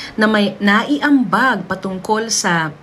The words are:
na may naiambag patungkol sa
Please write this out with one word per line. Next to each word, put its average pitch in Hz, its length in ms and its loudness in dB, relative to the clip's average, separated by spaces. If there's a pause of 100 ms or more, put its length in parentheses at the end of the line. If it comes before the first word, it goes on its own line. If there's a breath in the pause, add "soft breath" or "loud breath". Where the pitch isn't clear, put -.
(180 loud breath)
na 214 80 2
may 208 320 0
naiambag 226 1120 2
patungkol 202 640 -4
sa 165 500 -2